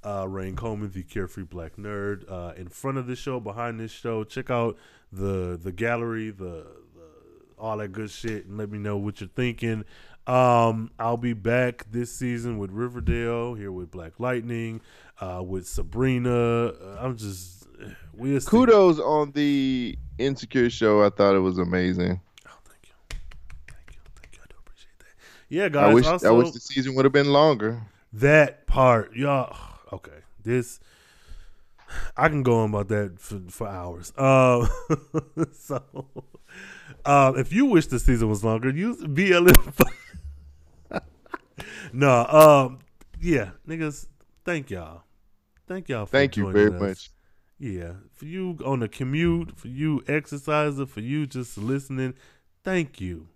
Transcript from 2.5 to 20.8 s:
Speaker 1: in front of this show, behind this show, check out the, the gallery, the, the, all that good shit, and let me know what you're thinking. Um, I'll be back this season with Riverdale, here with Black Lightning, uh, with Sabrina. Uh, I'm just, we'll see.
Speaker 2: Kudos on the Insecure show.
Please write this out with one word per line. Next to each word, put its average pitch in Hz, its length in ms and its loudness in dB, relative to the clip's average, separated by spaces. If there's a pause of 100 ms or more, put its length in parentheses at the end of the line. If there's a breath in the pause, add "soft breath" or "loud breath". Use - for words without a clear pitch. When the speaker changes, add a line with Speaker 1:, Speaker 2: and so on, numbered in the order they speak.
Speaker 1:
in 90 120 -18
front 135 300 -10
of 127 100 -8
this 123 120 -10
show, 127 200 -8
behind 113 400 -10
this 113 120 -12
show, 113 320 -6
check 110 280 -12
out 117 260 -2 (340 soft breath)
the, 95 500 -4
the 92 100 -10
gallery, 113 580 -4
the, 92 380 -14 (260)
the, - 640 -20
all 110 200 -6
that 104 140 -10
good 107 200 -10
shit, 107 340 -10
and 98 120 -14
let 107 120 -8
me 104 80 -10
know 104 200 -6
what 104 220 -8
you're 95 160 -12
thinking. 113 480 -4 (440 soft breath)
Um, 117 720 2
I'll 117 180 -2
be 120 160 -4
back 120 580 -2
this 120 200 -6
season 120 480 -6
with 98 120 -8
Riverdale, 120 840 -4
here 101 160 -10
with 90 200 -12
Black 82 280 -16
Lightning, 117 600 -6 (380 soft breath)
uh, 92 240 -10
with 92 240 -8
Sabrina. 120 1000 0
Uh, - 320 -12
I'm 127 180 -8
just, 92 480 -14 (480 loud breath)
we'll 131 260 -2
see. - 80 -8
Speaker 2:
Kudos 208 520 6
on 147 320 0
the 135 680 -2 (220)
Insecure 131 500 0
show. 104 340 4